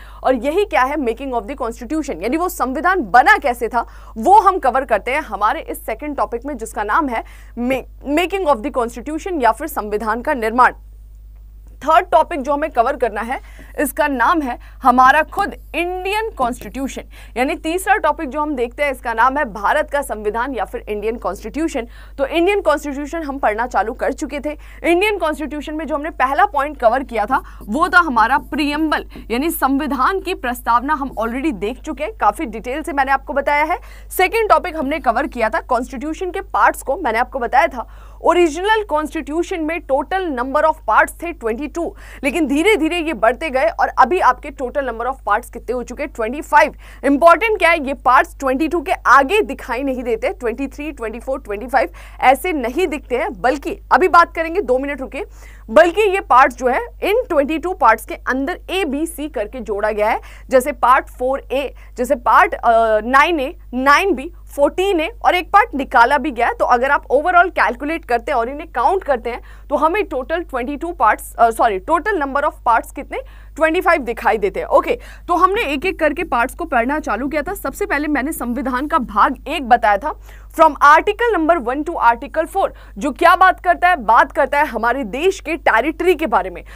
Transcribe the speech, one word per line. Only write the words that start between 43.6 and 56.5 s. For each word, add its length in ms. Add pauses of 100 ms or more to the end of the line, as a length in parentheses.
और 180 (120)
अभी 220
आपके 300
total 380
number 180
of 200
parts 260
कितने 200
हो 100
चुके 200
हैं? 100
ट्वेंटी 280
फ़ाइव। 320 (320)
इंपॉर्टेंट 540
क्या 100
है, 180
ये 80
पार्ट्स 440
ट्वेंटी 280
टू 140
के 120 (140)
आगे 340
दिखाई 420
नहीं 200
देते, 280
ट्वेंटी 360
थ्री, 240
ट्वेंटी 280
फ़ोर, 220
ट्वेंटी 260
फ़ाइव 220 (320)
ऐसे 320
नहीं 340
दिखते 300
हैं, 120 (120)
बल्कि 360 (140)
अभी 160
बात 280
करेंगे 260
दो 180
मिनट 220
रुके, 220 (460)
बल्कि 340
ये 160 (100)
पार्ट्स 280